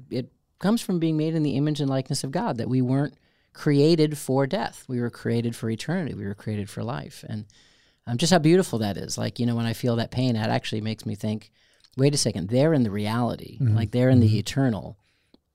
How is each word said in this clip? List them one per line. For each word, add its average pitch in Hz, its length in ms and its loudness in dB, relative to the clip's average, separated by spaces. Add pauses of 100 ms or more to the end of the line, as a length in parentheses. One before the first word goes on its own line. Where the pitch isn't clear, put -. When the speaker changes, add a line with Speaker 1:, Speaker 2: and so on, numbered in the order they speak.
(100)
Speaker 1:
it 123 220 -6 (260)
comes 226 220 0
from 180 180 -2
being 160 200 2
made 160 160 0
in 160 80 0
the 143 140 0
image 147 240 0
and 139 100 0
likeness 135 340 -2
of 135 60 -6
God, 170 280 -2
that 113 120 -4
we 127 100 2
weren't 135 340 0 (380)
created 151 640 4
for 135 300 0
death. - 420 -6
We 123 120 -4
were 120 100 -2
created 117 440 -2
for 113 140 -6
eternity. 151 460 -4
We 104 100 -10
were 101 100 -6
created 104 360 -6
for 110 120 -10
life. 127 460 -10
And, 107 160 -8 (600)
um, 120 120 -4
just 170 140 2
how 180 60 6
beautiful 160 400 4
that 104 180 -2
is. - 220 -8
Like, 113 200 -6
you 117 80 -2
know, 120 100 0
when 117 100 -2
I 117 80 -2
feel 117 220 0
that 113 140 -4
pain, 123 240 0
that 110 160 -2
actually 117 300 -4
makes 107 240 -6
me 107 100 -4
think, 107 360 -6 (480)
"Wait 143 160 4
a 135 40 -2
second, 98 300 -2
they're 135 240 4
in 139 120 4
the 104 60 0
reality. 107 680 -4
Speaker 2:
Mm-hmm. 113 180 2
Speaker 1:
Like, 113 140 0
they're 123 180 4
in 131 120 8
the 110 80 6
Speaker 2:
Mm-hmm. 107 100 4
Speaker 1:
eternal. 113 600 -2 (560)